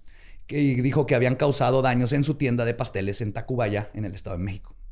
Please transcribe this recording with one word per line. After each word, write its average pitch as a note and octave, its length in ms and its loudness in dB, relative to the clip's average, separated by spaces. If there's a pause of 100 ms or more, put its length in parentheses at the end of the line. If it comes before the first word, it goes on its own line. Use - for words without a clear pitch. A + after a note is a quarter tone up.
(480)
que, D3 140 -2
y C#3 140 4
dijo C3+ 300 2
que C#3+ 100 2
habían B2 200 4
causado C3+ 460 2
daños B2 320 2
en C#3+ 100 4
su C#3+ 120 0
tienda A#2+ 280 0
de A#2 100 0
pasteles G2+ 460 -4
en G#2+ 140 -4
Tacubaya, G#2+ 600 -2
en G#2+ 120 -6
el F#2+ 100 -8
Estado F#2+ 220 -8
de E2+ 60 -2
México. G2 320 -8 (160)